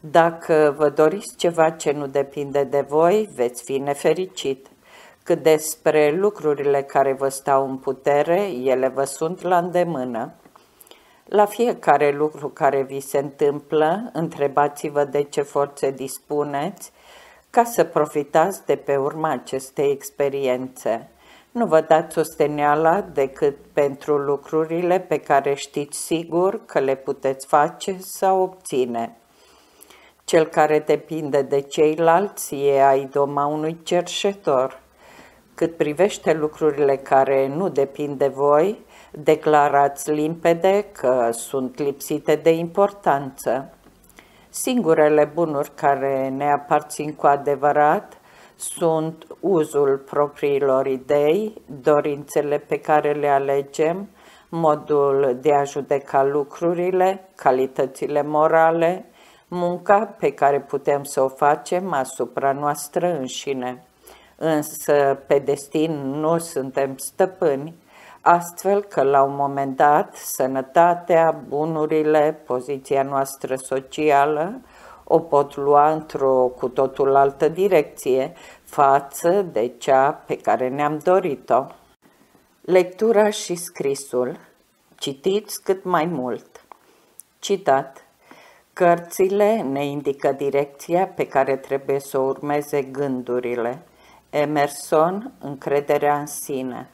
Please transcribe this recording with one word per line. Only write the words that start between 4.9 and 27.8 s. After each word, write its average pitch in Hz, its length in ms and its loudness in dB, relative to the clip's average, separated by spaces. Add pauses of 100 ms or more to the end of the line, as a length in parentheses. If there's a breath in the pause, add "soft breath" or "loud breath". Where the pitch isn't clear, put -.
Cât 165 200 -2
despre 156 680 2
lucrurile 151 720 0
care 139 300 0
vă 135 160 -2
stau 135 400 0
în 131 80 -6
putere, 143 640 0 (100)
ele 131 380 0
vă 127 160 -2
sunt 160 380 -6
la 180 160 2
îndemână. 165 760 -4 (920 soft breath)
La 208 200 2
fiecare 202 680 2
lucru 147 380 -4
care 139 340 0
vi 139 180 -6
se - 180 -4
întâmplă, 151 960 -2
întrebați-vă 147 920 -2
de 139 180 -2
ce 143 200 -4
forțe 139 480 -4
dispuneți 143 1000 -8 (640 loud breath)
ca 233 100 4
să 233 200 0
profitați 156 840 -2
de 147 100 0
pe 139 200 -2
urma 151 340 -2
acestei 131 600 -4
experiențe. 131 1160 -4 (420 soft breath)
Nu 233 160 -2
vă 160 140 4
dați 160 380 0
osteneala 151 840 0
decât 143 560 -2 (160)
pentru 143 440 -2
lucrurile 160 840 -2
pe - 180 -4
care 139 360 0
știți - 440 -8
sigur 170 680 -2
că - 120 -4
le 135 160 0
puteți 135 520 -6
face 170 520 0